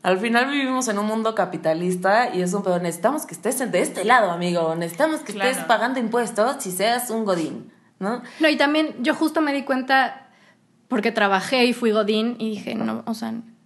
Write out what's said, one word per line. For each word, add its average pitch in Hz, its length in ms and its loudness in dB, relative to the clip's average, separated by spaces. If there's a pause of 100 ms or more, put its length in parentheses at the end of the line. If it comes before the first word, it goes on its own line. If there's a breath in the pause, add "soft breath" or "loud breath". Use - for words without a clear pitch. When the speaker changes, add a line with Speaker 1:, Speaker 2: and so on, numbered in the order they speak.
Speaker 1:
al 185 160 2
final 233 320 2
vivimos 262 380 -2
en 202 100 -2
un 208 80 -2
mundo 220 280 0
capitalista 180 1000 0
y 180 80 0
es 180 120 0
un 196 80 -2
pedo, 180 160 0
necesitamos 180 480 -2
que 170 80 -14
estés 247 240 -4 (120)
de 175 120 2
este - 220 -4
lado, 220 260 4
amigo, 170 440 0
necesitamos 269 460 -2
que 208 120 -12
estés 214 200 0
Speaker 2:
Claro. 262 160 -4
Speaker 1:
pagando 247 320 2
impuestos 226 680 0
y 180 60 -6
seas 226 380 0
un 226 140 -2
godín, 156 460 -2 (280 soft breath)
¿no? 226 240 -4 (180 loud breath)
Speaker 3:
No, 311 80 6
y 294 80 4
también 302 440 2
yo 294 140 0
justo 311 280 0
me 285 100 0
di 277 120 -2
cuenta 262 640 0 (600 soft breath)
porque 226 240 0
trabajé 214 540 2
y 247 80 2
fui 240 180 0
godín 220 460 0
y 220 120 -4
dije, 214 240 -6
"No, 220 320 -4
o 226 80 -4
sea 226 160 -8 (360)